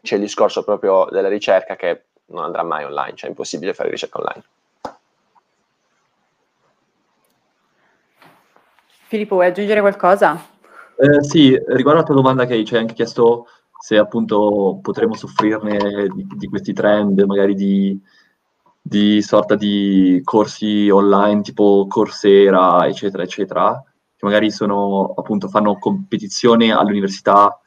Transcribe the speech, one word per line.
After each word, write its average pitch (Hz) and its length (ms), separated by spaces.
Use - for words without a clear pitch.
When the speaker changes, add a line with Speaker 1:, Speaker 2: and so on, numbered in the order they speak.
Speaker 1:
c'è - 140
il 98 40
discorso 101 420
proprio 95 480
della 98 180
ricerca 98 480
che 85 320
non 85 180
andrà 82 180
mai 76 220
online, 71 300
cioè - 120
è - 40
impossibile 85 420
fare - 160
ricerca - 300
online. - 260
Speaker 2:
Filippo, 208 300
vuoi 180 120
aggiungere 208 320
qualcosa? 196 580
Speaker 3:
Eh, 143 280
sì, 143 260
riguardo 131 320
alla 147 40
tua 143 100
domanda 131 300
che 117 200
ci 120 100
hai 113 80
anche 113 120
chiesto 117 520
se - 180
appunto 104 840
potremo 107 320
soffrirne 101 920
di, 95 180
di 101 120
questi 101 240
trend, 104 500
magari 98 320
di, 98 440
di 104 420
sorta 104 340
di 98 680
corsi 104 680
online 101 520
tipo 101 460
Coursera, 98 1000
eccetera, 95 360
eccetera, 101 600
che 101 100
magari 104 240
sono, 101 680
appunto, 98 320
fanno 196 300
competizione 110 960
alle 104 180
università 101 760